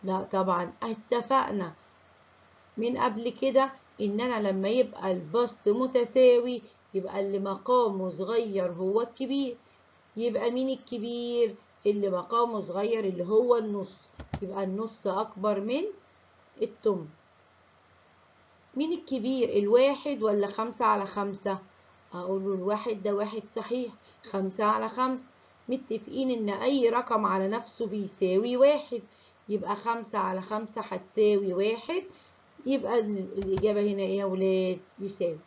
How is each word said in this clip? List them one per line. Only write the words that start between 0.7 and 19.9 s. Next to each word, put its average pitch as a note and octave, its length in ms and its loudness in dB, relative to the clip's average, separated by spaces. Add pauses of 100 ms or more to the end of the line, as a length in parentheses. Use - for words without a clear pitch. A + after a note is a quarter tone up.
اتفقنا A3+ 880 -2 (1040)
من A#3+ 200 -2
قبل A#3 320 0 (120)
كده C4+ 280 4 (320)
إن G#3 200 0
أنا A#3 260 0
لما F#3+ 220 0
يبقى A#3+ 420 0
البسط F3+ 560 -2
متساوي B3 920 4 (320)
يبقى F#3+ 260 -4
اللي G3 200 0
مقامه G3 720 2
صغير F#3+ 600 -2
هو F#3 300 0
الكبير. B3+ 560 -4 (600)
يبقى A3+ 340 0
مين C4 180 0
الكبير؟ A#3+ 840 -2 (300)
اللي G3+ 240 2
مقامه A3 500 0
صغير G3+ 440 -2
اللي F3+ 220 -2
هو A#3 320 4
النص، G3+ 360 -4 (480)
يبقى F#3+ 220 -4
النص G3+ 440 -4
أكبر G3+ 520 0
من B3 240 -2 (760)
التمن. F#3 460 -2 (1700)
مين D#4+ 180 -2
الكبير؟ B3+ 560 -2
الواحد B3+ 760 4